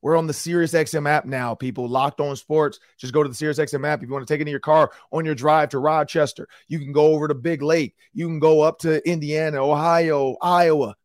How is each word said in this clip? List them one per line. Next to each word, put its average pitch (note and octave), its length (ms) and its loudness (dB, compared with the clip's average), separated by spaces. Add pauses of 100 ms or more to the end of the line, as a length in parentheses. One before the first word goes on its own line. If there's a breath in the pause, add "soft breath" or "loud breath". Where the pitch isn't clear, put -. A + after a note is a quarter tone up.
We're D3+ 120 2
on E3 120 0
the D3+ 60 -6
SiriusXM D#3+ 760 -2
app D3+ 160 0
now, B2+ 300 -6
people. B2+ 340 -8
Locked C3+ 320 -2
On C#3+ 140 -4
Sports. D3+ 440 -2 (200 soft breath)
Just B2+ 140 -12
go D3+ 100 4
to C#3+ 60 -2
the B2 40 -12
SiriusXM D3 540 -4
app. D3+ 160 -4
If A#2+ 60 -14
you C3+ 40 -8
wanna C3+ 140 -8
take D3+ 140 -2
it D3 60 -4
in D3 40 -8
your C#3 80 -6
car D#3 320 4 (200 loud breath)
on D#3+ 140 -4
your D#3 80 -2
drive D3 360 2
to C#3 100 -4
Rochester, D3+ 680 -2 (200 soft breath)
you D#3+ 100 -6
can C#3+ 140 -10
go D3+ 160 4
over D#3 200 2
to D3 60 -2
Big C#3 300 -4
Lake. D3+ 320 0 (180 soft breath)
You E3+ 140 -6
can D#3+ 100 -6
go D#3 240 6
up D#3 180 2
to D#3 300 0
Indiana, D3+ 560 -2
Ohio, D3+ 760 2
Iowa. D#3+ 640 2